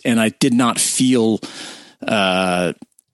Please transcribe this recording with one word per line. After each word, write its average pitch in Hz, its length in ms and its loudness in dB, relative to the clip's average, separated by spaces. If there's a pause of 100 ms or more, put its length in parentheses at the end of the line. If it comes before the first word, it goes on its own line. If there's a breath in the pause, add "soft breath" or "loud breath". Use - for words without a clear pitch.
And 117 160 2
I 110 100 2
did 135 220 -2
not 120 280 2
feel, 120 600 2 (680 loud breath)
uh, 92 680 0 (420)